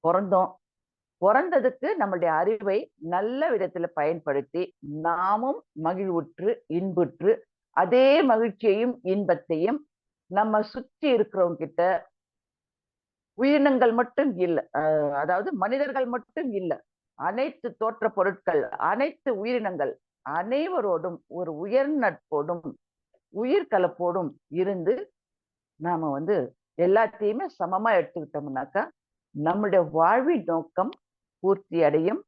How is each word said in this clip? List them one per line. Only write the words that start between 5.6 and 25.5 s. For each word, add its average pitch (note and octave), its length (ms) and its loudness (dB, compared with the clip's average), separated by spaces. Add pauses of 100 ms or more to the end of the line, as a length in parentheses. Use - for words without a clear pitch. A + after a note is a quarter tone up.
மகிழ்வுற்று F#3 760 -4 (140)
இன்புற்று, F3+ 680 0 (300)
அதே B3+ 520 4
மகிழ்ச்சியையும் A3+ 840 2
இன்பத்தையும் F#3 840 0 (380)
நம்ம G#3+ 360 0
சுற்றி B3+ 540 -2
இருக்கிறவங்க F#3 400 0
கிட்ட, E3+ 540 -2 (1200)
உயிரினங்கள் C4+ 600 4
மட்டும் A#3+ 440 0
இல்ல, E3+ 400 0
அ-, D3 400 0
அதாவது F#3 360 -2
மனிதர்கள் C4 520 -2
மட்டும் B3 460 -6
இல்ல, F#3 320 -4 (300)
அனைத்து A#3 640 -6
தோற்ற A3 340 -4
பொருட்கள், F#3 600 0
அனைத்து A#3 680 -2
உயிரினங்கள், G3+ 640 -4 (300)
அனைவரோடும் G3 880 -2 (100)
ஒரு E3 300 -8
உயர் A#3 300 0
நட்போடும் E3+ 920 -4 (520)
உயிர் C#4 400 0
கலப்போடும் F3 640 0 (160)
இருந்து F#3 680 -2 (640)